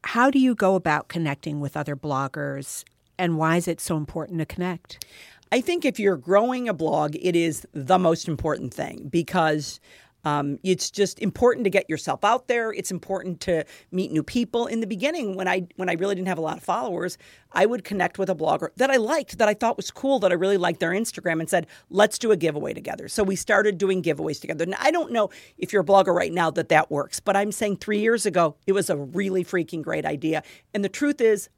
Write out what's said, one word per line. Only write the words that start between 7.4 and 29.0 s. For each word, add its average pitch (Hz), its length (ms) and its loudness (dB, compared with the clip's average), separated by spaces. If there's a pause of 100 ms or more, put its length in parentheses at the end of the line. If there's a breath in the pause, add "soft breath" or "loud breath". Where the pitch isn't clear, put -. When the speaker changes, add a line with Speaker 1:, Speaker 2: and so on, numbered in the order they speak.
Speaker 2:
the 156 240 2
most 170 300 2
important 147 440 -4
thing - 380 -10
because, 156 720 0 (440 soft breath)
um, 143 400 -2
it's 185 280 0
just 196 280 -2
important 240 440 2
to 196 60 2
get 190 200 0
yourself - 340 -4
out 233 240 2
there. 233 240 0
It's - 200 -8
important 180 500 -6
to 165 240 0 (260 loud breath)
meet 185 200 -2
new 156 100 2
people. 233 460 -2
In 226 120 -4
the 226 60 -2
beginning, 220 500 -4
when 185 120 -4
I, 185 280 -2
when 180 140 -4
I 170 40 0
really 190 200 -2
didn't 185 140 -4
have 180 100 -2
a 160 40 -6
lot 156 160 -4
of - 60 -20
followers, 180 540 -4 (340 soft breath)
I 180 140 4
would 220 180 0
connect 185 360 -2
with 190 100 -2
a 185 60 0
blogger 156 400 0
that 262 160 2
I 269 60 4
liked, 247 420 -2
that 214 100 6
I 208 60 2
thought 233 200 0
was - 140 -8
cool, 269 300 0
that 190 120 4
I 175 40 4
really 190 220 2
liked 175 240 0
their 170 100 0
Instagram, 180 480 -2
and 160 100 -4
said, 170 160 2 (240 loud breath)
"Let's 208 300 4
do 226 120 2
a 190 60 6
giveaway 151 360 -2
together." - 340 -10
So - 160 -2
we 190 120 0
started 208 420 2
doing 190 260 0
giveaways 156 360 -2
together. 160 240 -6
And 185 120 -4
I 302 160 2
don't 330 200 -2
know 220 180 0 (280 loud breath)
if - 160 -6
you're 202 80 4
a 156 40 0
blogger 190 280 6
right 175 180 0
now 165 200 0
that 160 180 -4
that 156 220 4
works, 143 280 -4
but 196 160 0
I'm 208 160 0
saying 202 260 -2
three 208 220 -2
years 226 260 2
ago, 170 300 2 (120)
it 190 60 2
was 196 160 0
a 160 80 0
really 180 460 -2